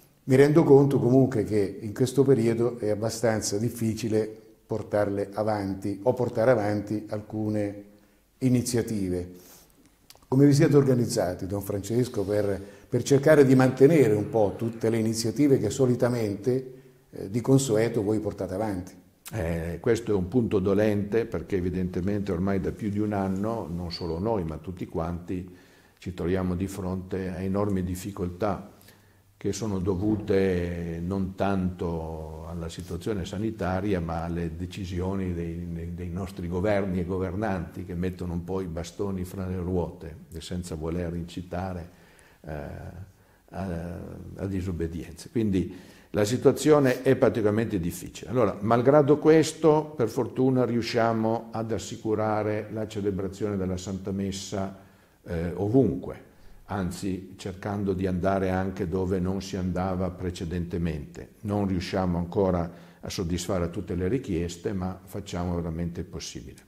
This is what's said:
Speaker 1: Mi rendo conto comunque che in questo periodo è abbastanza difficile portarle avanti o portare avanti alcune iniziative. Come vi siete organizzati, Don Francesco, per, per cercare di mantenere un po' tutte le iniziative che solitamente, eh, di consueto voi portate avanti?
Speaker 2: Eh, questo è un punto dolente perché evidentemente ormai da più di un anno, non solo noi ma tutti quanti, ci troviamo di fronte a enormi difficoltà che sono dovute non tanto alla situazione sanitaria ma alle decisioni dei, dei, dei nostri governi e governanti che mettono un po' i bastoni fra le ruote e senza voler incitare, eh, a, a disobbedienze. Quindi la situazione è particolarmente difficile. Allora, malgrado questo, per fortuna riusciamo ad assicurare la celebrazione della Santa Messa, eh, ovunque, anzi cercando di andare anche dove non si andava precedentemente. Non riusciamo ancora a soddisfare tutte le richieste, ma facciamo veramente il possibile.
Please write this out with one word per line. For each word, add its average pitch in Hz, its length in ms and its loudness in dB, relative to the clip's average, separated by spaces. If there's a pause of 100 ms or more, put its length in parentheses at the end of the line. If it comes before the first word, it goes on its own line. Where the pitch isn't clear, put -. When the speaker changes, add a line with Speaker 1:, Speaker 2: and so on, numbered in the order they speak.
(240)
Speaker 1:
Mi 135 100 4
rendo 147 300 8
conto 139 340 8
comunque 120 460 6
che 98 360 0
in 107 140 -8
questo 131 300 2
periodo 117 560 4
è 104 100 0
abbastanza 107 680 0
difficile 110 720 0 (380)
portarle 101 680 -2
avanti 101 680 -2
o 120 100 4
portare 117 380 2
avanti 107 600 0
alcune 107 760 -4 (540)
iniziative. 110 920 0 (960)
Come 135 180 6
vi 143 100 8
siete 143 220 6
organizzati, 113 680 4
Don 98 160 -4
Francesco, 104 640 -2
per, 101 360 0 (280)
per 120 160 0
cercare 143 420 8
di 131 80 8
mantenere 131 600 8
un 101 140 0
po' 104 280 2
tutte 113 340 -2
le 113 80 2
iniziative 113 600 2
che 104 120 0
solitamente, 123 1000 0 (380)
eh, 95 200 -10
di 117 100 -2
consueto 117 640 4
voi 107 160 2
portate 95 360 -4
avanti? 95 500 -6 (280)
Speaker 2:
Eh, 85 480 -4
questo 113 320 0
è - 20 4
un 92 140 0
punto 107 320 2
dolente 104 680 2
perché 87 300 -4
evidentemente 92 720 -2
ormai 95 300 0
da 85 100 -2
più 104 200 -6
di 101 100 -2
un 104 120 0
anno, 98 560 -2
non 85 220 -6
solo 85 300 -6
noi 104 240 0
ma 80 140 -6
tutti 92 280 -10
quanti, 87 680 -6 (460)
ci 92 160 -10
troviamo 90 400 0
di 92 140 -2
fronte 92 640 -6
a 90 100 -8
enormi 95 420 0
difficoltà 90 880 -6 (640)
che 101 160 -4
sono 101 280 -4
dovute 92 1200 0
non 95 300 -2
tanto 82 1120 -4
alla 82 220 -8
situazione 87 560 -6
sanitaria 92 760 -2
ma 82 220 -4
alle 85 340 -4
decisioni 92 800 -6
dei, 85 380 -6
dei, 85 220 -8
dei 90 140 -8
nostri 90 380 -8
governi 95 540 0
e 85 40 -2
governanti 92 800 -4
che 90 120 -8
mettono 90 360 -4
un 85 120 -4
po' 95 160 -4
i 95 60 -6
bastoni 95 580 -6
fra 92 240 -8
le 92 100 -4
ruote 85 600 -4 (140)
e 82 80 -12
senza 90 360 -8
voler 82 400 -4
incitare, 87 760 -8 (520)
eh, 76 100 -12 (960)
a, 87 480 -8 (380)
a 95 100 -6
disobbedienze. 82 840 -6
Quindi 95 640 -2 (220)
la 104 80 2
situazione 131 800 4
è 135 120 4
particolarmente 107 640 2
difficile. - 520 -6
Allora, 110 280 2
malgrado 135 600 6
questo, 156 760 4
per 113 140 0
fortuna 127 560 2
riusciamo 113 840 2
ad 113 220 -4
assicurare 107 1000 -2
la 107 160 -6
celebrazione 101 720 -4
della 92 180 -2
Santa 95 360 -8
Messa, 98 640 -6 (460)
eh, 85 300 -4
ovunque, 101 680 0 (440)
anzi 95 720 -6
cercando 101 560 -4
di 92 140 -2
andare 95 420 0
anche 95 400 -2
dove 92 320 0
non 95 220 -2
si 98 160 -8
andava 92 500 -2
precedentemente. 87 1200 -6 (100)
Non 101 240 0
riusciamo 92 500 0
ancora 87 560 0 (260)
a - 120 -12
soddisfare 90 580 -2
tutte 92 260 -6
le 90 140 -2
richieste, 98 640 -2
ma 92 320 -4
facciamo 90 520 -6
veramente 85 440 -4
il 80 60 -8
possibile. - 600 -14